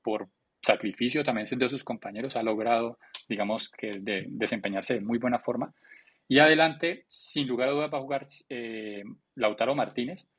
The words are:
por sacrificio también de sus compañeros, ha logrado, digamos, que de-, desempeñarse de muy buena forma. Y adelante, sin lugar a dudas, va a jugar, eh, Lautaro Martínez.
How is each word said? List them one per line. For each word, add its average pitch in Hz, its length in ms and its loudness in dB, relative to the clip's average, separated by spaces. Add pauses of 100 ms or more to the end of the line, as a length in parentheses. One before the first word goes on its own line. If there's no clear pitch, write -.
por 107 280 -4 (320)
sacrificio 123 640 2
también 113 240 -2
de 127 220 0
sus 131 140 -6
compañeros, 113 520 -8
ha 120 80 -2
logrado, 113 540 0 (300)
digamos, 107 420 -2
que 104 300 -8
de-, 98 300 -4
desempeñarse 104 680 -2
de 104 60 -2
muy 113 180 0
buena 120 180 0
forma. 123 360 -4 (540)
Y 135 120 6
adelante, 156 680 6
sin - 400 -6
lugar 127 220 2
a - 40 4
dudas, 147 200 0
va 143 60 0
a - 20 -4
jugar, 139 240 -4 (240)
eh, 110 540 -8 (320)
Lautaro 117 400 2
Martínez. 127 520 -2 (120)